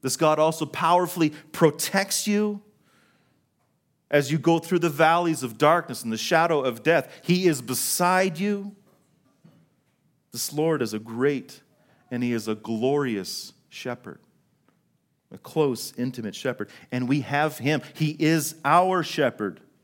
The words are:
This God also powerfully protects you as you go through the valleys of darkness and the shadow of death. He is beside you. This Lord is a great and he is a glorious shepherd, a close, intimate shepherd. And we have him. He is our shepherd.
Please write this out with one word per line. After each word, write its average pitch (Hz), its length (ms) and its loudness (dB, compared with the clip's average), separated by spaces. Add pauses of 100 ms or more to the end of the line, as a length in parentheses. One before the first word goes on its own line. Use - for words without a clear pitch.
This 131 160 -4
God 156 220 4
also 160 260 2
powerfully 170 640 2 (240)
protects 196 720 0
you 208 340 0 (1500)
as 143 180 2
you 156 80 0
go 160 220 4
through 170 200 0
the 165 100 0
valleys 160 520 2
of 113 160 -8
darkness 151 460 2
and 113 80 -4
the 110 60 -4
shadow 165 420 2
of 120 240 -4
death. 151 380 0
He 180 260 2
is 143 140 2
beside 175 760 0
you. 202 360 -4 (1600)
This - 180 -8
Lord 151 300 0
is 107 120 -4
a 107 60 -4
great 120 600 -4 (480)
and 123 140 -4
he 120 80 0
is 113 160 -2
a 110 80 -2
glorious 113 960 -4 (160)
shepherd, - 520 -12 (1080)
a 101 80 -20
close, 139 600 -2
intimate 123 360 -6
shepherd. 120 360 -6 (200)
And 123 200 -4
we 143 100 2
have 143 380 -2
him. 143 240 0 (120)
He 156 240 -2
is 156 460 0
our 180 400 4
shepherd. 110 560 -2 (240)